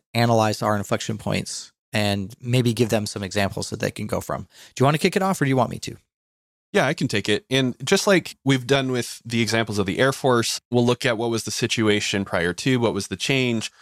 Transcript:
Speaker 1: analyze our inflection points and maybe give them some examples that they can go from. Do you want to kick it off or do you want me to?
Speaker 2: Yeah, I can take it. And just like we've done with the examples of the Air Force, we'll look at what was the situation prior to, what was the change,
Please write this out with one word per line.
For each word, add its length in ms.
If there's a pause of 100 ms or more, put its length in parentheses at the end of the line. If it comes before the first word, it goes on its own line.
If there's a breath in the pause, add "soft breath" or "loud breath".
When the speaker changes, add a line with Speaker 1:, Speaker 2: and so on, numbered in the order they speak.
(140)
Speaker 1:
analyze 480
our 160
inflection 400
points 540 (200)
and 480
maybe 340
give 160
them 160
some 180
examples 460
that 100
they 120
can 160
go 140
from. 220 (320 loud breath)
Do 60
you 40
want 100
to 60
kick 140
it 80
off 180
or 40
do 40
you 80
want 140
me 80
to? 180 (760)
Speaker 2:
Yeah, 140
I 80
can 140
take 200
it. 220
And 340
just 220
like 400
we've 220
done 240
with 340
the 160
examples 380
of 80
the 100
Air 160
Force, 560
we'll 160
look 200
at 120
what 140
was 120
the 80
situation 720
prior 300
to, 260
what 140
was 140
the 80
change, 560 (100)